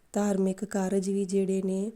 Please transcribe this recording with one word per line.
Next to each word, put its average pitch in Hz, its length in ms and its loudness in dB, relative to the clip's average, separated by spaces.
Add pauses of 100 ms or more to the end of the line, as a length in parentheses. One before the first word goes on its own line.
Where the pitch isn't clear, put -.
(120)
ਧਾਰਮਿਕ 196 520 0
ਕਾਰਜ 196 460 0
ਵੀ 196 140 0
ਜਿਹੜੇ 190 380 0
ਨੇ 190 340 -2